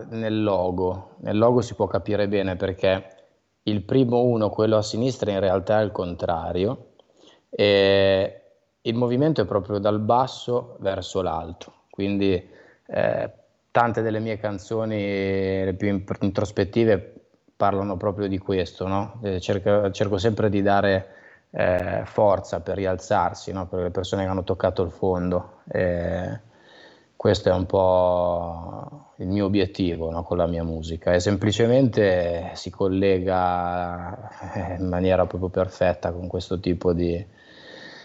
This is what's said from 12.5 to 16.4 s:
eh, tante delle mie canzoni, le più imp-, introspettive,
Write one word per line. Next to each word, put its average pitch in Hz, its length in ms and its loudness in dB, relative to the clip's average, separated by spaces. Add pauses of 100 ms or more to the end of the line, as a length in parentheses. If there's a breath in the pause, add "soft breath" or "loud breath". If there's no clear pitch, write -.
eh, - 440 0 (400)
tante 117 300 2
delle 110 180 -2
mie 110 180 -4
canzoni, 98 1300 -2
le 95 100 0
più 101 140 -2
imp-, 98 320 -4
introspettive, 104 920 0 (440)